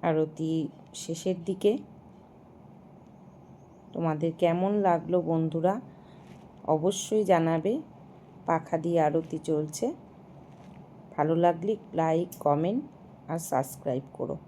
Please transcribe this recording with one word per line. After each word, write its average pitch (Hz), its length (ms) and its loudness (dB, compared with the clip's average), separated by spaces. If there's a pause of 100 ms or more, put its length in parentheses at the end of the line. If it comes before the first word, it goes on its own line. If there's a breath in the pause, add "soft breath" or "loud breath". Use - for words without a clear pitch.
আরতি 160 640 0 (260)
শেষের 175 500 -4
দিকে। 202 340 0 (2250)
তোমাদের 160 460 -2
কেমন 180 360 2
লাগলো 180 480 2
বন্ধুরা, 165 580 2 (840 loud breath)
অবশ্যই 190 600 0
জানাবে। 170 560 2 (680)
পাখা 165 320 0
দিয়ে 170 220 2
আরতি 156 380 0
চলছে। 156 560 -2 (1200)
ভালো 156 200 2
লাগলে 170 400 2 (180)
লাইক, 165 340 0 (120)
কমেন্ট 165 440 2 (440)
আর 165 100 -4
সাবস্ক্রাইব 135 640 -4 (100)
করো। 135 240 -6 (120)